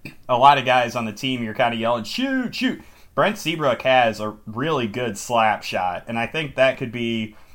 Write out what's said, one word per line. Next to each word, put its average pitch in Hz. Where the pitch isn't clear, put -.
a 127
lot 139
of 127
guys 123
on 120
the 110
team, 127
you're 107
kinda 117
yelling, 113
"Shoot, 262
shoot." 233
Brent 180
Seabrook 156
has 120
a 107
really 127
good 110
slap 110
shot, 90
and 117
I 117
think 151
that 131
could 127
be 113